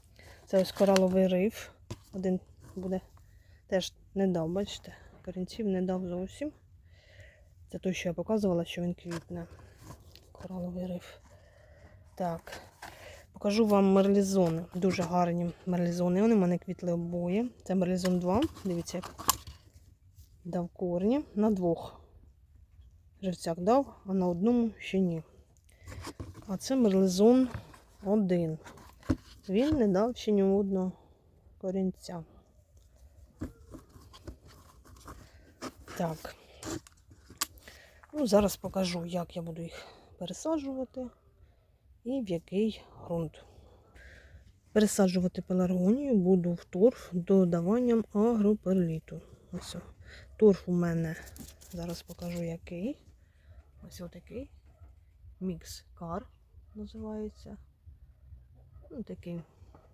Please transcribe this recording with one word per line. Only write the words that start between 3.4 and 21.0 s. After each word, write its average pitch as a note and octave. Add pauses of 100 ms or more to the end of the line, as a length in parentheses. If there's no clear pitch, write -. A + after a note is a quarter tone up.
теж F#3 (220)
не G3
дав, E3+
бачите, G3 (320)
корінців F#3
не F#3
дав F#3
зовсім. F#3+ (1200)
Це F#3
той, F#3
що -
я E3+
показувала, F3+
що -
він F3
квітне. E3+ (840)
Кораловий F3+
риф. F3+ (1080)
Так. E3+ (720)
Покажу G#3+
вам G3
мерлізони. F#3+ (100)
Дуже F#3
гарні F3 (160)
мерлізони. F3+
Вони A#3
в G#3+
мене F3+
квітли F3
обоє. F3 (140)
Це F#3
мерлізон F3+
два. F3+ (240)
Дивіться, F3
як - (1160)
дав F3
корні. F#3+ (100)